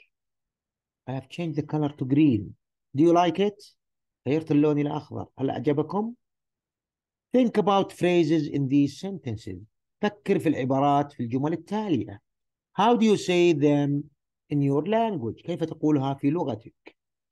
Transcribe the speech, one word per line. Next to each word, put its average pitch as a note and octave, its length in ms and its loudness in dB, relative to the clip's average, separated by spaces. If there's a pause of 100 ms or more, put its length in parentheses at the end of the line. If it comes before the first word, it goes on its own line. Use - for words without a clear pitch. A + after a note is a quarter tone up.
(1080)
I B2 60 -10
have C3+ 140 -12
changed E3+ 280 -8
the D3+ 80 -4
color D3+ 260 -4
to D3 160 -8
green. C3 500 2 (400)
Do C#3 80 4
you E3 100 6
like F3 260 2
it? G3+ 360 -4 (520)
غيرت D#3 240 -2
اللون D3 280 4
إلى D3 180 -2
أخضر. - 300 -12 (120)
هل C3 100 -2
أعجبكم؟ D3+ 640 -2 (1200)
Think B3 240 2
about G3 340 2
phrases E3 560 0
in C#3 200 -4
these C#3+ 320 0
sentences. A#2+ 580 -10 (440)
فكر G3+ 380 -2
في D3 100 0
العبارات C#3+ 640 0
في C3 100 -8
الجمل C3 300 -4
التالية. D#3+ 680 -6 (560)
How A3+ 180 4
do A3+ 100 2
you G#3 120 4
say F3 360 4
them C#3+ 500 2 (500)
in D3 80 0
your C#3+ 240 0
language? G3+ 560 -2
كيف E3+ 220 -6
تقولها D3+ 500 0
في C#3 160 -2
لغتك؟ D#3 680 -6 (360)